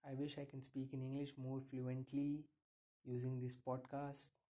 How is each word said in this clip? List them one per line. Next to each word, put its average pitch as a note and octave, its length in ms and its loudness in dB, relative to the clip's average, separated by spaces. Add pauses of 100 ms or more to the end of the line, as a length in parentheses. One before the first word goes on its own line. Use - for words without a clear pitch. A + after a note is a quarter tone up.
I C3+ 40 0
wish C#3+ 240 2
I C#3 80 -2
can C3+ 180 -6
speak C3+ 300 -2
in C3 80 0
English C#3 360 0
more C3 220 0
fluently C3+ 840 0 (600)
using B2+ 340 2
this B2 180 0
podcast. C#3 720 -2 (220)